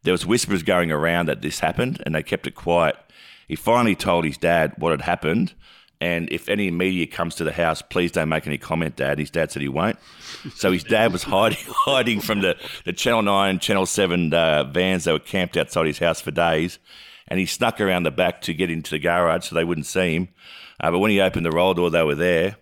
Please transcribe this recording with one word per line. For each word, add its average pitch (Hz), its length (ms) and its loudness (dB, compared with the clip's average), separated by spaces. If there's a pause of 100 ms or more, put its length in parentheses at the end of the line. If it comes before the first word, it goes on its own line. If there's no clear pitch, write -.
There 92 80 4
was 85 120 0
whispers 95 380 0
going 87 300 2
around 82 340 2
that 69 160 -2
this 78 160 -4
happened 110 480 -2
and 80 80 -4
they 78 80 0
kept - 240 -6
it - 80 -8
quiet. 85 420 2 (520)
He 78 80 -6
finally 117 400 2
told 87 280 0
his 73 140 -4
dad 82 400 2
what 82 140 0
had 69 100 -2
happened, 87 520 0 (460)
and, 85 300 -2
"If - 180 -8
any 101 220 0
media 90 360 0
comes 85 300 -6
to 85 80 -4
the 76 80 -2
house, 82 280 0
please 87 320 -2
don't 78 160 0
make 80 180 -2
any 73 120 -4
comment, 80 380 -4
Dad." 71 220 -2
His 76 120 -4
dad 80 200 -2
said 73 120 -6
he 69 60 -4
won't. 80 300 -2 (560)
So 95 160 0
his 87 140 0
dad 110 280 2
was 90 100 -4
<laughs> - 120 -4
hiding, 107 240 2 (100)
hiding 123 520 0
from 104 220 -2
the, 87 140 2 (280)
the - 80 -6
Channel 117 300 0
nine, 98 380 2
Channel 95 260 0
seven, 87 480 2
uh, 78 300 4
vans 90 400 0
that 85 80 2
were 78 60 2
camped 90 380 -4
outside 80 300 0
his 76 120 -2
house 82 220 0
for - 120 -8
days, 82 460 0 (500)
and 92 120 -2
he 90 60 0
snuck - 340 -2
around 92 220 2
the 80 80 0
back 87 320 -2
to 90 100 -6
get 85 180 -2
into 82 200 -6
the 78 80 -4
garage 85 500 0
so - 60 -12
they 82 100 2
wouldn't 82 220 -4
see 90 300 0
him. 90 120 -2 (520)
Uh, 85 100 0
but 87 80 2
when 107 140 2
he 98 80 4
opened 87 260 0
the 82 40 0
roll 90 220 2
door, 87 180 2
they 82 120 4
were 76 120 2
there. 87 480 0